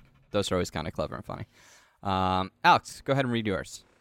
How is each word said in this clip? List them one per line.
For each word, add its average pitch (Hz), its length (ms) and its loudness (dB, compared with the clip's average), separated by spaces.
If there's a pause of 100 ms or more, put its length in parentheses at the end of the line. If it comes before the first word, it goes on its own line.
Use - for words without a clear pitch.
(320)
those 101 200 0
are 92 40 2
always 87 140 0
kinda 78 220 -4
clever - 240 -6
and - 100 -12
funny. - 200 -10 (580)
Um, 95 480 2 (120)
Alex, - 400 4
go 139 100 0
ahead 135 120 2
and 123 60 0
read 113 160 0
yours. 90 360 -4 (180)